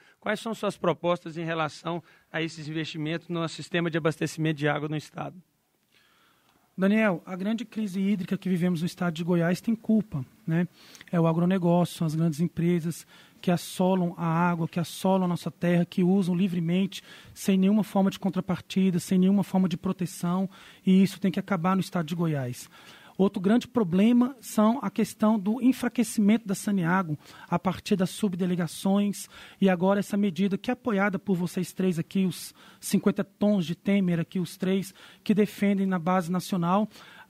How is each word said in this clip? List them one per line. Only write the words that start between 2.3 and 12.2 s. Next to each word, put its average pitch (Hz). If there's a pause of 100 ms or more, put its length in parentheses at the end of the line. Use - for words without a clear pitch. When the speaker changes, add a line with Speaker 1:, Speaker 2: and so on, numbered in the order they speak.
Speaker 1:
a 165
esses 160
investimentos 160
no 165
sistema 170
de 156
abastecimento 156
de 147
água 147
no 151
estado? 151 (1400)
Speaker 2:
Daniel, 202
a 185
grande 214
crise 202
hídrica 196
que -
vivemos 175
no 175
estado 175
de 170
Goiás 170
tem 226
culpa, 208 (220)
né? 170 (440)
É 175
o 165
agronegócio, 170
são 165
as 151
grandes 156